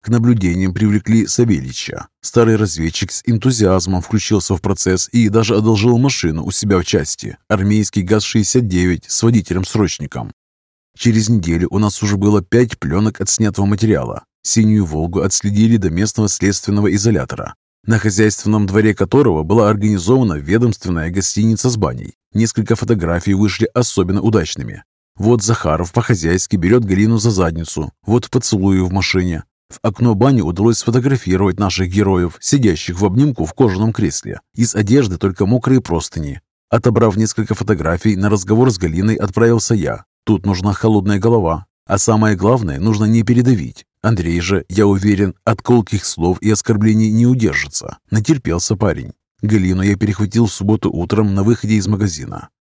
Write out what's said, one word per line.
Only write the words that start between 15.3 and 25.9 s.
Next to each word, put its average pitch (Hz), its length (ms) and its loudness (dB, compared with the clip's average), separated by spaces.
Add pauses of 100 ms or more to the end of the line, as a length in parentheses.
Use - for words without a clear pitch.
до 95 120 0
местного 101 400 -2
следственного 101 640 0
изолятора. 98 640 -2 (300)
На 110 140 2
хозяйственном 107 680 0
дворе 107 260 2
которого 98 500 2
была 104 260 2
организована 107 640 0
ведомственная 87 760 -2
гостиница 104 600 0
с 113 80 -2
баней. 67 360 -6 (200)
Несколько 113 420 0
фотографий 87 580 -2
вышли 98 400 0
особенно 98 480 -2
удачными. 60 600 -2 (340)
Вот 113 260 2
Захаров 87 480 -2